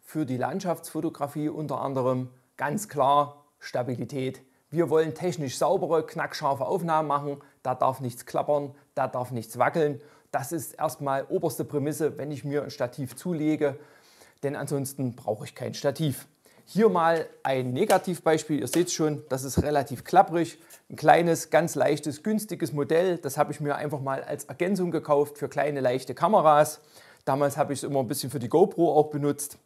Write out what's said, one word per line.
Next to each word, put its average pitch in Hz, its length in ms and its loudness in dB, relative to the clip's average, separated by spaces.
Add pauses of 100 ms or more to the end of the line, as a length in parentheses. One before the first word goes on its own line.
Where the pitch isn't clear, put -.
für 156 240 -4
die 127 140 -2
Landschaftsfotografie 156 1120 -4
unter 143 320 -6
anderem? 127 480 0 (260)
Ganz 143 320 -4
klar 143 560 4 (140)
Stabilität. 127 840 -4 (300)
Wir 160 180 2
wollen 160 240 4
technisch 156 460 -4
saubere, 160 480 2
knackscharfe 143 580 -2
Aufnahmen 160 420 0
machen. 143 360 -2 (200)
Da 127 120 -2
darf 127 260 0
nichts 123 240 -8
klappern, 143 500 0 (200)
da 135 140 0
darf 123 220 -6
nichts 120 280 -8
wackeln. 147 420 2 (300)
Das 131 220 -4
ist 151 200 -6
erstmal 139 560 -4
oberste 165 380 -2
Prämisse, 147 500 -2
wenn 143 140 -6
ich 131 140 -10
mir 143 180 -2
ein - 80 -10
Stativ 131 440 -6
zulege, 151 640 -2 (640)
denn 139 140 -4
ansonsten 135 600 -4
brauche 110 280 -6
ich - 100 -16
kein 113 200 -8
Stativ. 147 540 -2 (420)
Hier 214 200 4
mal 165 360 2 (160)
ein 131 300 0
Negativbeispiel. 165 880 2
Ihr 120 80 -4
seht's 175 240 0
schon, 151 380 0
das 127 120 -2
ist 135 200 0
relativ 139 420 -2
klapprig. 175 540 4 (320)
Ein 143 60 -12
kleines, 160 520 4
ganz 160 260 2
leichtes, 143 480 0
günstiges 208 520 -4
Modell. 165 420 2
Das 147 220 -6
habe 147 140 0
ich - 80 -10
mir 143 160 -2
einfach 143 260 -6
mal 135 200 -4
als 143 220 -8
Ergänzung 180 460 -2
gekauft 147 480 2
für 139 100 -4
kleine, 143 320 -2
leichte 131 340 0
Kameras. 156 680 6 (420)
Damals 139 320 0
habe 143 160 0
ich's - 120 -6
immer 139 160 0
ein 131 60 -2
bisschen 143 220 -6
für 143 100 -6
die 120 120 -6
GoPro 165 480 4
auch 151 100 4
benutzt. 147 580 -4